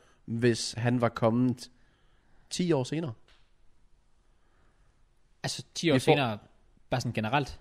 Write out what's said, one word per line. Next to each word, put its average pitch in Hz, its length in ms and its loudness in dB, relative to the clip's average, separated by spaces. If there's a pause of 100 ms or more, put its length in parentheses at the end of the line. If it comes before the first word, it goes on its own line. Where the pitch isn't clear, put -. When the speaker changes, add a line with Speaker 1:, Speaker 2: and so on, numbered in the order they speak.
(260)
Speaker 1:
hvis 117 520 0
han 120 240 0
var 117 80 4
kommet 123 600 0 (800)
ti 180 220 -2
år 135 120 0
senere? 151 300 -6 (2250)
Speaker 2:
Altså - 200 -8 (120)
ti 170 140 -2
år 143 40 4
Speaker 1:
Vi 131 60 4
får 156 120 4
Speaker 2:
senere, 123 260 2 (520)
bare 123 120 -2
sådan 120 120 -4
generelt? 117 480 -2